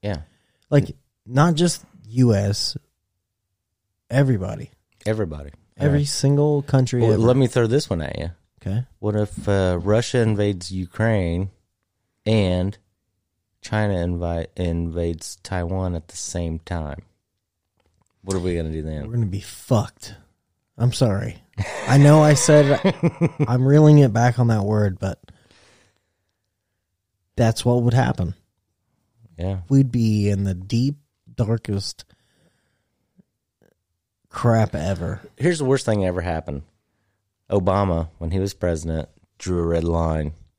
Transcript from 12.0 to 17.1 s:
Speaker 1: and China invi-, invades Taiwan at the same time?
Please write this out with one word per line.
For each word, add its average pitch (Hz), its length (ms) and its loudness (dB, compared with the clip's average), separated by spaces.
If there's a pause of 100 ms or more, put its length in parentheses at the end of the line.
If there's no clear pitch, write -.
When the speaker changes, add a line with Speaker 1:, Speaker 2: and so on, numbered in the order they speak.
Speaker 1:
and 98 520 0 (840)
China 107 340 -2
invi-, 85 600 -4
invades 85 880 -4
Taiwan 90 520 -6
at 80 140 -10
the - 80 -18
same 82 420 -8
time? 76 420 -10 (1200)